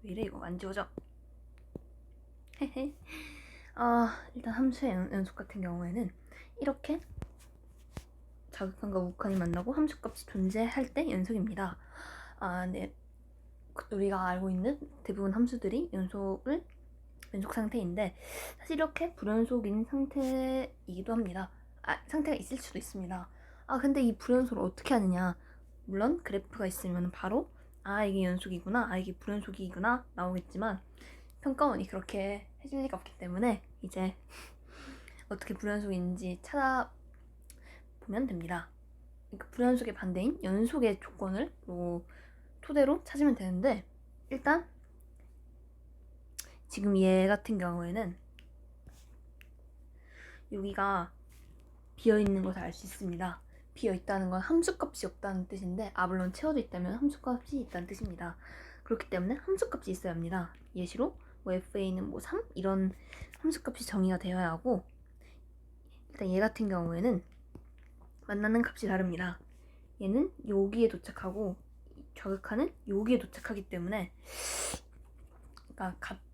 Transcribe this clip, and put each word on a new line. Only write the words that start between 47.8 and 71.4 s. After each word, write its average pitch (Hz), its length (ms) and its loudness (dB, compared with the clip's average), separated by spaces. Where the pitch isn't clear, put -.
여기가 196 580 0
비어있는 208 460 6
것을 185 180 -2
알 170 120 -6
수 - 120 -14
있습니다. 180 560 -6
비어있다는 190 560 0
건 185 100 0
함수값이 330 680 2
없다는 190 400 -4
뜻인데, 190 460 -4
아, 180 140 2
물론 185 240 0
채워져 302 280 0
있다면 180 340 -2
함수값이 269 640 0
있다는 175 280 -6
뜻입니다. 175 500 -8
그렇기 - 260 -2
때문에 185 260 2
함수값이 381 560 -2
있어야 185 220 -4
합니다. 170 400 -2
예시로 180 420 -2
뭐 185 100 0
에프에이는 190 560 -2
뭐 - 100 -8
삼? 403 240 -4
이런 190 400 2
함수값이 311 460 -2
정의가 185 340 2
되어야 180 300 0
하고, 185 340 0
일단 196 200 -4
얘 185 100 4
같은 214 300 2
경우에는 180 540 2
만나는 214 380 4
값이 - 220 -4
다릅니다. 180 520 0
얘는 233 300 2
여기에 208 420 4
도착하고 196 680 -4